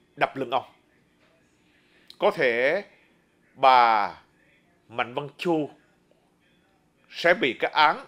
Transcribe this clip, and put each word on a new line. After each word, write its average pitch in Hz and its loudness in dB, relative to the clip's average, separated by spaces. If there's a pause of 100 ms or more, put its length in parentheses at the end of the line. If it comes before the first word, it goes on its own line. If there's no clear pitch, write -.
(160)
đập 143 -6
lưng 127 -10
ông. 127 -4 (1500)
Có - 2
thể 139 -2 (720)
bà 120 4 (800)
Mạnh 117 -8
Vân 143 -8 (100)
Chu 160 -4 (1400)
sẽ - 0
bị 147 -2
cái 160 -4
án 160 2